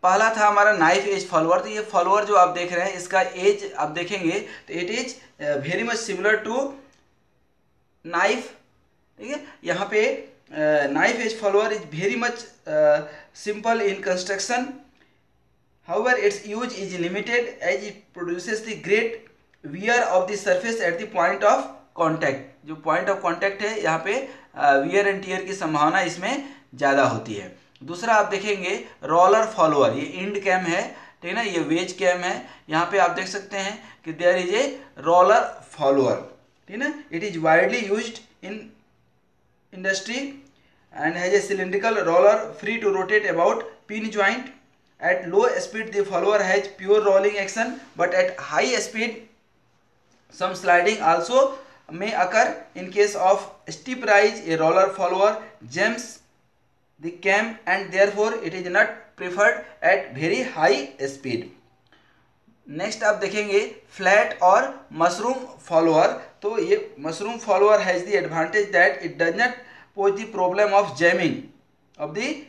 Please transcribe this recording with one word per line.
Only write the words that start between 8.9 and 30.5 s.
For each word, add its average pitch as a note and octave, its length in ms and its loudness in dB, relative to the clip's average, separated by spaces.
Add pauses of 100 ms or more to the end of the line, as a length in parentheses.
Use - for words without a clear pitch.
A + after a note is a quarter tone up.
ठीक A#3+ 120 -12
है। D4 120 -8 (220)
यहाँ F#3+ 280 -2
पे, G#3+ 100 4 (480)
uh, D3 460 2
knife A3+ 300 0
edge G#3+ 160 -6
follower G#3 340 2
is F3 180 -10
very G3+ 300 -2
much, A#3 200 -6 (320)
uh, D3+ 220 6 (460)
simple G#3+ 440 -2
in F#3+ 200 -4
construction। G3 580 -4 (1200)
However, G#3+ 240 0 (160)
its G3 180 -2
use A#3 260 -6 (120)
is F3+ 160 -10
limited G#3+ 500 -4 (120)
as G3+ 260 -2
it - 100 -16 (160)
produces F3+ 480 -6
the A3 120 -10 (120)
great A3+ 260 0 (520)
wear G3 340 -2 (160)
of F#3 160 4
the G3+ 80 -6
surface A3 480 -2
at E3+ 140 -2
the G#3+ 120 -10
point F#3+ 380 0
of C#4 100 2 (400)
contact। D#3 400 0 (260)
जो D#3 200 -14
point F3+ 260 0
of F#3+ 140 -2
contact F#3+ 360 -2
है G#3+ 200 -4
यहाँ D#3+ 240 0
पे, G3+ 100 -2 (420)
uh, C#3+ 280 6
wear G3 240 2
and F#3+ 160 -4
tear F#3 200 -4
की F#3+ 80 -8
संभावना D#3+ 460 2 (100)
इसमें A3 380 -6 (260)
ज़्यादा C#3 300 2
होती A2+ 300 -4
है। F#2 200 -12 (300)
दूसरा F3+ 300 -2
आप G#3 160 4
देखेंगे G3 440 -4 (300)
रोलर F3+ 400 6 (120)
फॉलोअर, D3 360 4
ये C#3 120 -4 (160)
इंड G3+ 240 -6
कैम F#3 220 0